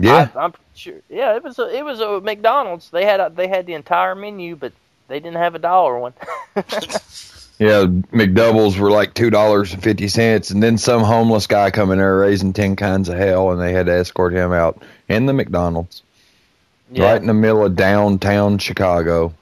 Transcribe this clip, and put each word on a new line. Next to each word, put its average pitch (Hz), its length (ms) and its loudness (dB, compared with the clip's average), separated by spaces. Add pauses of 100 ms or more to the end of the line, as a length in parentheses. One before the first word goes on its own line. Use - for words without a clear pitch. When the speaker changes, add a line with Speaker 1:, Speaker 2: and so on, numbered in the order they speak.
Speaker 1:
Yeah. 110 360 4
Speaker 2:
I, 147 80 -4
I'm 170 100 -6 (220)
sure. - 180 -18 (160)
Yeah, 220 240 -2
it 247 80 -4
was 277 160 -14
a, 220 180 -6
it 285 80 -8
was 247 140 -10
a 208 220 -4
McDonald's. 214 680 -2
They 175 160 -2
had 202 140 2
a, 165 160 -2
they 180 140 -4
had 185 180 -2
the 175 80 -10
entire 180 400 -2
menu, 196 400 -14
but 135 180 -12 (360)
they 139 100 -10
didn't 170 200 -10
have 170 180 -2
a - 20 -14
dollar 165 400 2
one. 123 140 -8 (420)
<laughs> 196 80 -2 (1000)
Speaker 1:
Yeah, 107 260 4 (260)
McDoubles 110 680 2
were, 101 140 2
like, 104 220 0
two 120 160 0
dollars 104 440 2
and 92 80 -12
fifty 101 240 0
cents, 110 440 0
and 101 120 0
then 117 160 2
some 120 240 0
homeless 113 460 2
guy 101 240 2
come 101 180 0
in 95 80 0
there 95 200 2
raising 98 340 0
ten 98 240 -2
kinds 95 320 -2
of 87 100 -6
hell, 95 320 0
and 87 100 -2
they 90 120 -2
had 90 140 0
to 87 80 0
escort 90 380 -2
him 90 200 -2
out 85 280 0 (280)
in 113 180 0
the 139 60 0
McDonald's, 87 720 -4 (880)
Speaker 2:
Yeah. - 180 2
Speaker 1:
right 113 100 2
in - 60 -8
the 113 80 2
middle 107 320 4
of 92 80 0
downtown 101 840 2
Chicago. 85 840 -2